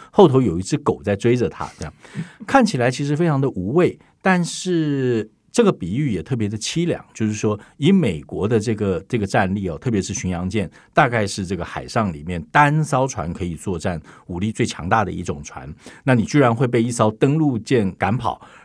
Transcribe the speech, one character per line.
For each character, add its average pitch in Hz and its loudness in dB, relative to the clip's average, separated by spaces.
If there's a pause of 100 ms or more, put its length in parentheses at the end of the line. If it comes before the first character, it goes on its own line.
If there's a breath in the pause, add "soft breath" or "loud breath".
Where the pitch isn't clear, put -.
(120)
后 196 8
头 131 4
有 90 0
一 - -2
只 139 -2
狗 69 -2
在 101 0
追 117 2
着 117 0
他， - -8 (100)
这 85 -8
样 76 -12 (520 loud breath)
看 262 4
起 143 -2
来 127 2
其 143 -6
实 147 0
非 170 0
常 143 2
的 135 2
无 95 -4
畏， 165 2 (240 soft breath)
但 180 2
是 143 -2 (180)
这 240 2
个 190 4
比 92 -6
喻 139 -2
也 87 -2
特 127 -4
别 107 -2
的 107 -6
凄 165 -4
凉， 156 -4 (120)
就 113 -2
是 107 0
说 107 -2 (200 loud breath)
以 139 2
美 123 2
国 82 -4
的 117 2
这 110 -2
个， 95 -2
这 123 -2
个 101 -2
战 98 0
力 98 -4
哦， 78 -6
特 127 -6
别 104 2
是 98 -8
巡 92 -4
洋 90 -4
舰， 98 -2 (240 soft breath)
大 147 6
概 113 0
是 98 -6
这 92 -4
个 85 -6
海 71 -10
上 104 0
里 73 -12
面 87 -6
单 147 4
艘 135 0
船 87 -6
可 90 -6
以 85 -6
作 87 -6
战 87 -4 (300 loud breath)
武 87 -8
力 110 -2
最 117 -2
强 82 -8
大 107 2
的 90 -6
一 87 -8
种 78 -6
船， - -16 (300 loud breath)
那 135 2
你 113 4
居 147 0
然 123 6
会 123 0
被 120 0
一 123 -2
艘 110 2
登 135 0
陆 143 2
舰 104 0
赶 101 0
跑， 113 -6 (200 loud breath)